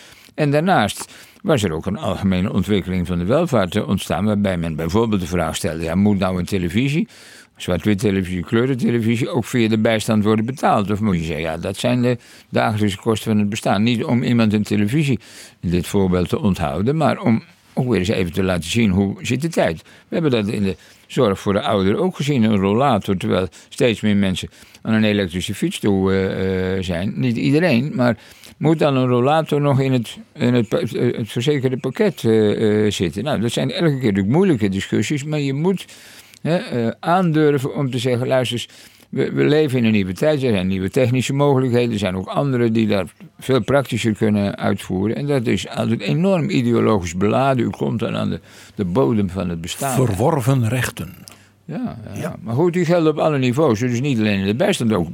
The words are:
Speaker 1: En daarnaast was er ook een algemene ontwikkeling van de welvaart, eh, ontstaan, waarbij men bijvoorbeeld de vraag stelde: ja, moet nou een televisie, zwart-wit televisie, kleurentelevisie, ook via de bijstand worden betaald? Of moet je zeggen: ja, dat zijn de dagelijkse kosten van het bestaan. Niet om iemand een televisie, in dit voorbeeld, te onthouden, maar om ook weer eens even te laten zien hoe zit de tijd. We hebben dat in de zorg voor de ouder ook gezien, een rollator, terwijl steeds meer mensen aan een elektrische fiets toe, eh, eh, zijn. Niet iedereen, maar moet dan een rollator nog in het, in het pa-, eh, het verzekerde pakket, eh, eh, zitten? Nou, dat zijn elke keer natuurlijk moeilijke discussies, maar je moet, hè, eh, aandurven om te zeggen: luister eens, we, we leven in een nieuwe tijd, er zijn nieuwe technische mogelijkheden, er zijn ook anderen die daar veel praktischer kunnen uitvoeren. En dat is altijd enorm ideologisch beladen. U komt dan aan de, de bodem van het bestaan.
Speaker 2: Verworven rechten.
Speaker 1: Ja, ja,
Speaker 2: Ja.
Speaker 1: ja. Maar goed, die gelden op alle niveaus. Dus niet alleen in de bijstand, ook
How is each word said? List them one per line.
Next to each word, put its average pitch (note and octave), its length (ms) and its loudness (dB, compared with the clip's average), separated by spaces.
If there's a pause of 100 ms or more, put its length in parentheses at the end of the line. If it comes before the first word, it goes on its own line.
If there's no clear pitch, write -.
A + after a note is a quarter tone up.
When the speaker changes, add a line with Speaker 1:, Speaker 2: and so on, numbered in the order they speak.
(360)
Speaker 1:
En D3 160 0
daarnaast D3 600 0 (280)
was B2 220 2
er F#2 80 0
ook D#2 140 -6
een F#2 120 -4
algemene F#2 560 -2
ontwikkeling F#2 540 0
van F2+ 100 -2
de F2 80 -4
welvaart, A#2 500 0
eh, G2 120 -2
ontstaan, F#2 380 -2
waarbij G2+ 320 0
men E2 180 -4
bijvoorbeeld G2 460 0
de F2+ 60 -6
vraag D#2+ 280 -2
stelde: E2 280 -6
ja, E2 120 -2
moet G2+ 240 2
nou F#2 200 -2
een F2 60 -4
televisie, A2 600 -2 (480)
zwart-wit F#2 440 -2
televisie, F#2 440 0
kleurentelevisie, A#2+ 840 0
ook C3+ 160 -2
via A#2 220 2
de A2 120 2
bijstand A2 440 2
worden A2 220 2
betaald? B2+ 460 0
Of G2+ 80 0
moet G2+ 180 2
je E2 60 -4
zeggen: D#2+ 200 -4
ja, D#2+ 140 -4
dat F2+ 200 -6
zijn B2 240 0
de B2 160 0 (320)
dagelijkse G#2+ 480 0
kosten A2+ 340 -2
van G#2+ 80 2
het G2+ 100 0
bestaan. G#2 340 0
Niet A#2 200 0
om B2 200 0
iemand A2+ 300 2
een G#2+ 100 2
televisie, A2 560 0 (400)
in F#2 100 -4
dit F2 180 0
voorbeeld, F2+ 420 0
te - 100 -2
onthouden, F#2 580 0
maar B2 220 0
om A2+ 240 2 (300)
ook B2+ 160 -2
weer G#2 100 2
eens F2+ 80 -2
even F#2 260 -2
te G2 100 -2
laten F2 260 -2
zien A2+ 200 2
hoe G2 320 2
zit C3 200 -4
de E3 80 -2
tijd. C3 320 -2
We - 320 -18
hebben D#3 180 0
dat A2+ 160 0
in G#2 160 -4
de F#2+ 120 -2 (320)
zorg G#2 320 0
voor G#2 140 0
de G2 80 0
ouder G2+ 360 2
ook F#3 180 -2
gezien, C#3 280 0
een G#2+ 140 2
rollator, G#2 600 2
terwijl F#2+ 300 -2 (220)
steeds A#2+ 320 0
meer G#2+ 160 2
mensen F#2+ 320 -2 (320)
aan A2 120 -2
een A2 100 4
elektrische G2 520 0
fiets F3 240 -4
toe, G2 320 2
eh, F#2+ 640 0
eh, F#2+ 60 -4
zijn. F2+ 320 -4
Niet B2 220 0
iedereen, D3 580 2
maar A#2+ 220 0 (400)
moet D#3 220 2
dan D3 160 2
een B2+ 120 2
rollator C#3+ 540 2
nog C#3+ 180 2
in C3+ 120 0
het, B2 260 -2 (160)
in A#2+ 200 0
het A#2+ 140 2
pa-, - 100 0
eh, A#2+ 400 -2
het A2+ 140 -6
verzekerde C3 460 0
pakket, C#3+ 460 -2
eh, G#2+ 640 4
eh, G#2 60 2
zitten? F#2+ 320 -2
Nou, C#3 160 -2
dat A#2 120 -2
zijn D3 200 -2
elke E3+ 180 0
keer C3 180 0
natuurlijk G2+ 280 2
moeilijke D3+ 340 2
discussies, A2 540 -2
maar D3+ 160 -4
je C#3 140 -2
moet, F3 320 -2 (560)
hè, D3+ 140 0
eh, C3 320 -2 (120)
aandurven D#3 760 2
om C#3 160 -2
te C3 60 -2
zeggen: B2 300 0
luister B2+ 300 0
eens, - 120 -10 (400)
we, - 220 -2
we C3+ 120 0
leven C#3+ 340 4
in A#2+ 80 2
een A2 60 4
nieuwe F#2+ 220 2
tijd, D3+ 300 0
er C3 60 2
zijn F#2 180 0
nieuwe F#2+ 220 -2
technische B2+ 440 0
mogelijkheden, C3 580 2
er A2 60 -2
zijn F#2+ 180 -2
ook F#2 120 -6
anderen B2 460 0
die A2+ 140 2
daar G2+ 180 0 (340)
veel B2+ 240 0
praktischer B2 500 0
kunnen G#2 440 0
uitvoeren. G2+ 580 -2
En C#3+ 120 -6
dat C3+ 200 0
is G#2+ 220 -2
altijd A2+ 300 -2
enorm D3+ 500 0
ideologisch A2 640 2
beladen. A#2 500 2
U G#2+ 40 -2
komt C3 300 -4
dan A2+ 160 -4
aan G#2+ 140 -2
de, F2+ 100 -4 (360)
de - 100 -2
bodem G#2 440 0
van F2+ 200 -4
het E2+ 120 -6
bestaan. B2+ 340 -6
Speaker 2:
Verworven B2+ 720 0
rechten. A#2 460 -6 (500)
Speaker 1:
Ja, D3 100 -10
ja, G3+ 380 -10
Speaker 2:
Ja. G#2 80 -10
Speaker 1:
ja. - 200 -8
Maar A#2 140 -6
goed, E3+ 180 2
die F3+ 120 0
gelden D#3+ 260 4
op D3 60 -2
alle D#3 200 2
niveaus. B2+ 420 2
Dus B2 220 0
niet C3+ 180 0
alleen G#2 200 2
in F#2+ 60 0
de G#2 100 2
bijstand, A#2+ 380 0
ook F2 200 0